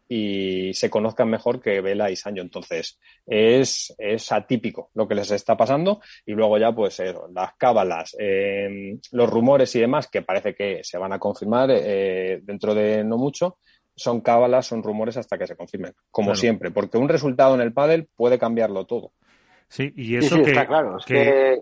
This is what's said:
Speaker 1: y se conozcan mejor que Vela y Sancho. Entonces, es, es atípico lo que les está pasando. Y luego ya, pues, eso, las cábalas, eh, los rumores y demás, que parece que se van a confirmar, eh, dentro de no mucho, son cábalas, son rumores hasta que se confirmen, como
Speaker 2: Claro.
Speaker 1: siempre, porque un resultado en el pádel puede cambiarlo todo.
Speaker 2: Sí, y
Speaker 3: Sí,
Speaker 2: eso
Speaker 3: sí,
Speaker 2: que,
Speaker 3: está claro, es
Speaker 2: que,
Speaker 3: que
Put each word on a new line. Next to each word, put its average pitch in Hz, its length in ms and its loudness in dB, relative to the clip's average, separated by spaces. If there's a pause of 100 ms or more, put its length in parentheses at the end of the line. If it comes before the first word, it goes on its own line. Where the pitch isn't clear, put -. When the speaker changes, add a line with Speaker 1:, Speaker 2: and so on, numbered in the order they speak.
Speaker 1:
y 98 680 -4
se 110 160 -2
conozcan 110 380 0
mejor 120 320 -2
que 101 200 -2
Vela 98 300 -2
y 92 60 -6
Sancho. 101 260 -10
Entonces, 85 560 -10 (280)
es, 117 720 2
es 107 320 -4
atípico 110 640 -4
lo 110 140 -2
que 113 60 -2
les 101 160 -2
está 101 260 0
pasando. 151 440 0 (260)
Y 101 60 -8
luego 107 260 2
ya, 113 140 2
pues, 107 280 -4
eso, 90 320 -8
las 90 240 -6
cábalas, 95 640 0
eh, 101 800 -4 (140)
los 120 180 2
rumores 127 460 4
y 120 40 2
demás, 135 280 0
que 95 140 -4
parece 98 320 -4
que 98 280 -4
se - 160 -12
van 95 140 -6
a 98 60 -6
confirmar, 110 520 0
eh, 95 720 0
dentro 101 320 -2
de 107 300 2
no 113 140 -2
mucho, 147 400 -4 (360)
son 120 280 -4
cábalas, 123 440 4
son 113 160 -6
rumores 110 360 -6
hasta 107 180 -8
que 92 100 -6
se 87 100 -12
confirmen, 87 360 -12 (180)
como 101 180 -2
Speaker 2:
Claro. 95 120 0
Speaker 1:
siempre, 104 300 0
porque 101 260 -2
un 131 120 2
resultado 135 460 4
en 127 60 2
el 117 140 0
pádel 160 420 2
puede 123 220 2
cambiarlo 110 480 -2
todo. - 260 -8 (560)
Speaker 2:
Sí, 139 260 -6
y 127 120 -10
Speaker 3:
Sí, 113 100 0
Speaker 2:
eso 147 200 4
Speaker 3:
sí, 160 60 8
Speaker 2:
que, 143 80 6
Speaker 3:
está 139 160 4
claro, 127 300 0
es 98 80 -12
Speaker 2:
que, 127 100 -2
Speaker 3:
que 135 480 4